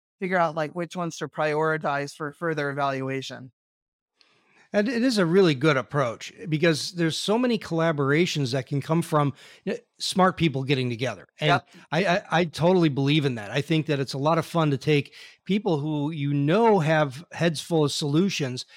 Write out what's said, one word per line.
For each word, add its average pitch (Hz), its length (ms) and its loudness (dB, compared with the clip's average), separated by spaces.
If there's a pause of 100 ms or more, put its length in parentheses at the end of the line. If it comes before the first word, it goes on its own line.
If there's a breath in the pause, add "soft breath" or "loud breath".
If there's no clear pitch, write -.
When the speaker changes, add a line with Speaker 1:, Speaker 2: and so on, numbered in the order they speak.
(200)
Speaker 1:
figure 185 180 -2
out, 165 160 2
like, 151 200 -4
which 175 200 -6
ones 170 240 -6
to 151 100 -6
prioritize 156 840 -2
for 147 180 -10
further 151 380 -4
evaluation. 135 800 -4 (1200 soft breath)
Speaker 2:
And 208 160 2
it 233 140 -2
is 254 140 2
a 190 80 4
really 170 300 4
good 139 220 2
approach 123 560 -4 (160)
because 156 440 0
there's 165 240 0
so 214 220 0
many 247 200 0
collaborations 151 920 0
that 135 140 -4
can 143 160 -4
come 165 180 0
from, 147 320 2 (320 loud breath)
y-, - 140 -4 (200)
smart 185 380 2
people 139 280 0
getting 127 260 0
together. 113 380 -6 (120)
And 151 220 2
Speaker 1:
Yep. - 60 -20 (240 loud breath)
Speaker 2:
I, 180 140 2
I, 180 240 2
I 170 160 2
totally 170 420 4
believe 139 360 2
in 127 120 -2
that. 104 140 -10
I 135 100 -2
think 160 260 0
that 143 140 0
it's 131 120 -6
a 139 60 -6
lot 156 200 2
of 151 60 0
fun 156 280 0
to 131 40 0
take 147 380 0 (300 loud breath)
people 190 340 0
who 151 320 -4
you 143 240 -2
know 185 460 4
have 151 520 0
heads 160 280 -2
full 160 240 2
of 139 80 0
solutions 147 720 -2 (100)